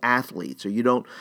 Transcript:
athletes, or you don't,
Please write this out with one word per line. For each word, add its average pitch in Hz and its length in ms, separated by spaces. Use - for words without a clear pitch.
athletes, 120 640
or 98 40
you 110 120
don't, 123 240